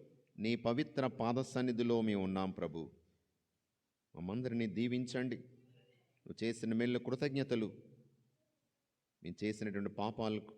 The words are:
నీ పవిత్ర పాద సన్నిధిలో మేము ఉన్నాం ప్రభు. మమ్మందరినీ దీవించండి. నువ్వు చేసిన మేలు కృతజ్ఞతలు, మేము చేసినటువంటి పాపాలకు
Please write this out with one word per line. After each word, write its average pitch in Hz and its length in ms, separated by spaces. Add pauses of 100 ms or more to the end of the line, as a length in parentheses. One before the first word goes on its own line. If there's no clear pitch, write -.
(400)
నీ 113 160
పవిత్ర 131 520
పాద 120 340
సన్నిధిలో 120 600
మేము 101 220
ఉన్నాం 95 280
ప్రభు. 82 400 (1200)
మమ్మందరినీ 113 520
దీవించండి. 123 680 (920)
నువ్వు 85 160
చేసిన 113 300
మేలు 120 260
కృతజ్ఞతలు, 131 720 (1500)
మేము 90 220
చేసినటువంటి 101 440
పాపాలకు 107 680